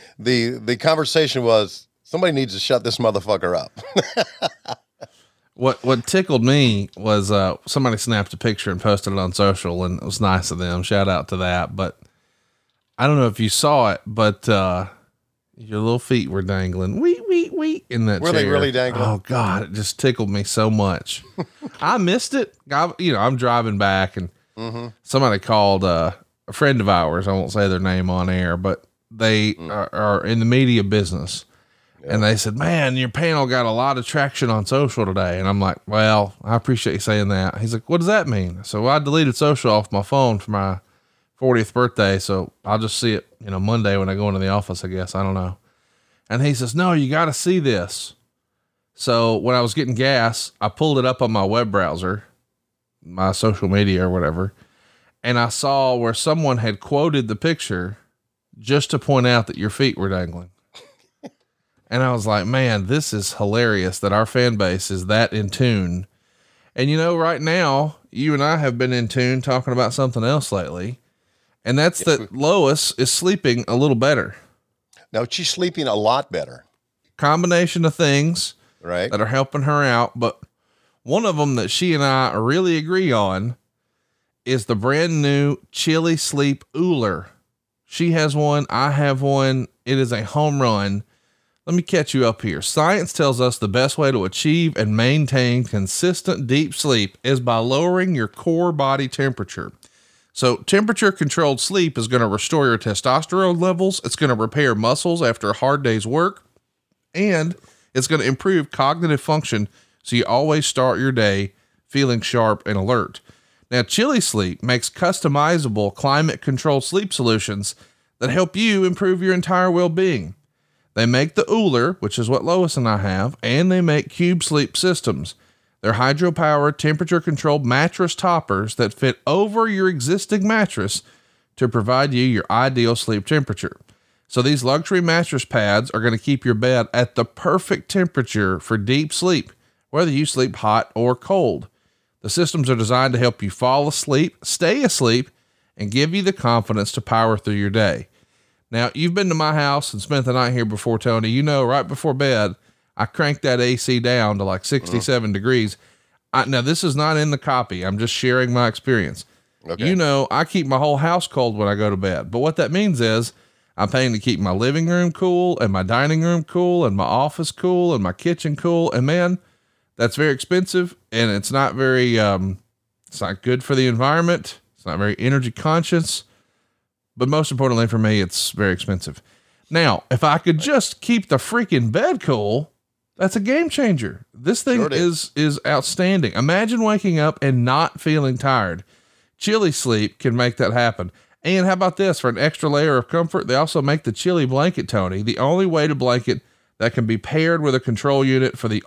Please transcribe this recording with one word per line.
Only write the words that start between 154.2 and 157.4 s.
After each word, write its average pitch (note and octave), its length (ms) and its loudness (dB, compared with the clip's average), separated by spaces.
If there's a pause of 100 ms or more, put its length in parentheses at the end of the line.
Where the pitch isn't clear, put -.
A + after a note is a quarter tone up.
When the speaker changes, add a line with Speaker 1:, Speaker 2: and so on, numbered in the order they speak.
Speaker 2:
to, G2 60 -2
like, F#2+ 220 -4
sixty-seven A#2+ 640 -2
Speaker 1:
Mm. - 20 0
Speaker 2:
degrees. G#2+ 440 0 (560)
I, C3 120 2
now, B2+ 160 0
this D#3 220 -2
is D3+ 120 0
not D3+ 220 0
in D3+ 140 0
the C#3 60 -2
copy. A#2+ 460 -2